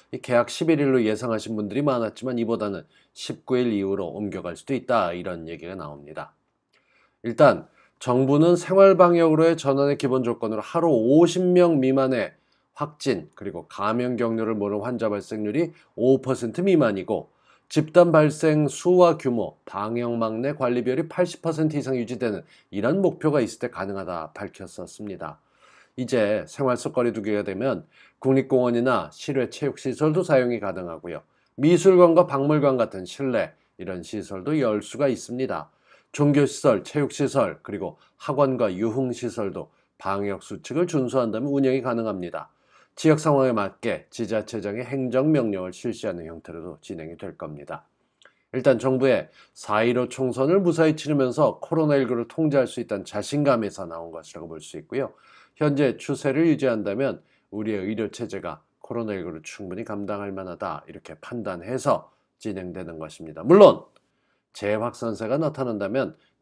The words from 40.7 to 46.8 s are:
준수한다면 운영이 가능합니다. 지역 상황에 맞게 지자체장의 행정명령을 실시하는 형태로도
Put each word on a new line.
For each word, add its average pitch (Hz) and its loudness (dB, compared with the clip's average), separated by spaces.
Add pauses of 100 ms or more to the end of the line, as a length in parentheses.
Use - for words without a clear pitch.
준수한다면 127 -2
운영이 135 2
가능합니다. 107 -6 (480)
지역 151 4
상황에 135 2
맞게 101 -4
지자체장의 107 -6
행정명령을 127 0
실시하는 95 -8
형태로도 82 -14